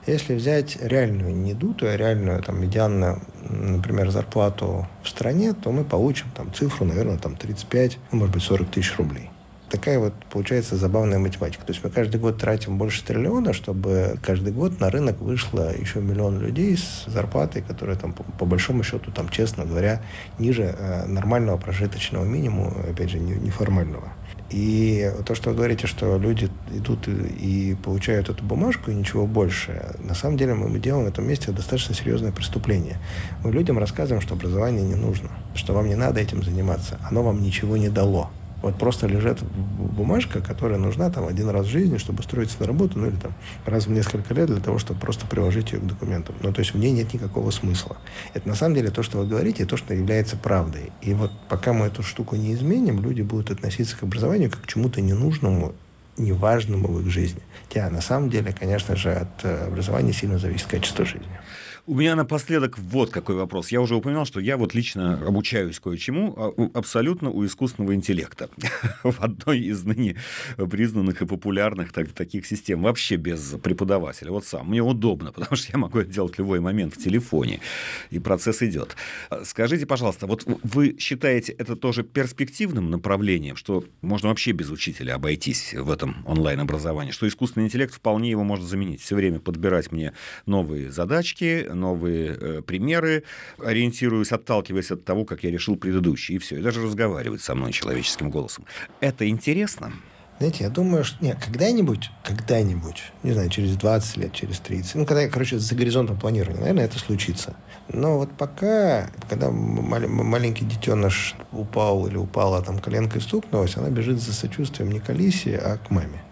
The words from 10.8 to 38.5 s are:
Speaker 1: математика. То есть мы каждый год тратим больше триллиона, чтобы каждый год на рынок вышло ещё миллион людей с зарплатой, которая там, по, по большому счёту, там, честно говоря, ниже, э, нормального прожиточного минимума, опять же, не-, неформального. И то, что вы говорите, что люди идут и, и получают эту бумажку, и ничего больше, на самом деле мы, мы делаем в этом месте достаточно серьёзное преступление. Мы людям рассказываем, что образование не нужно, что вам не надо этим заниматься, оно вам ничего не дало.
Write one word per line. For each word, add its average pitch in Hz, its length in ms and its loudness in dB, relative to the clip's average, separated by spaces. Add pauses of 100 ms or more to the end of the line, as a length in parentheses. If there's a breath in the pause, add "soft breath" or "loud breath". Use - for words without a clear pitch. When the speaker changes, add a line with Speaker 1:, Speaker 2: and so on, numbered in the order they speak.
Speaker 1:
математика. 92 460 -2
То - 80 -4
есть - 100 -6
мы - 80 -2
каждый 110 300 2
год 113 180 2
тратим 110 400 0
больше 107 240 0
триллиона, 160 500 2
чтобы 95 720 0
каждый 95 300 0
год 175 260 0
на 95 100 4
рынок 131 320 2
вышло 98 560 0
ещё - 240 -4
миллион 101 380 2
людей 151 380 2
с - 320 -4
зарплатой, 90 540 0
которая 98 340 -4
там, 85 160 -4
по, - 100 -10
по - 220 -4
большому 95 400 2
счёту, - 260 -4
там, 87 200 -4
честно 110 340 0
говоря, 92 360 2 (380 loud breath)
ниже, 113 400 2
э, 90 280 -2
нормального 101 500 2
прожиточного 92 680 -2
минимума, 104 480 0 (160)
опять 87 220 -2
же, 85 80 -2
не-, 87 160 0
неформального. 95 800 0 (380 loud breath)
И 107 600 4 (160)
то, 117 80 0
что 113 160 0
вы 113 60 2
говорите, 117 320 2
что 95 300 2
люди 110 300 2 (220)
идут 107 380 -2
и, 98 640 0
и - 20 2
получают 98 540 0
эту 107 160 -4
бумажку, 147 480 0
и - 20 0
ничего 104 320 0
больше, 104 720 0
на 90 160 -4
самом 147 220 0
деле 131 180 4
мы, 104 140 0
мы 107 100 0
делаем 127 280 2
в - 20 2
этом 101 180 -2
месте 135 240 0
достаточно 104 440 -2
серьёзное 113 360 0
преступление. 90 680 0 (440 loud breath)
Мы 113 80 0
людям 143 280 4
рассказываем, 110 420 0
что - 140 -2
образование 98 500 2
не 95 100 2
нужно, 98 360 0 (260)
что - 160 -2
вам 104 160 4
не 101 80 2
надо 123 240 2
этим 98 240 0
заниматься, 90 560 0 (100)
оно 117 140 2
вам 104 180 4
ничего 104 340 2
не 104 120 4
дало. 98 420 4 (320)